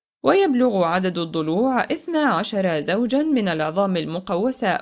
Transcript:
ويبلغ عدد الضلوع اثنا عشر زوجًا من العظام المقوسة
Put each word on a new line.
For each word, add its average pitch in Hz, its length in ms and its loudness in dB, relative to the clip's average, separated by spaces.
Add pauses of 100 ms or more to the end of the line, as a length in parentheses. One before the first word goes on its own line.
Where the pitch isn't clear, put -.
(240)
ويبلغ 254 600 4
عدد 180 340 0
الضلوع 170 640 0
اثنا 320 420 -2
عشر 185 540 0
زوجًا 233 440 0
من 262 240 0
العظام 170 500 0
المقوسة 185 840 -2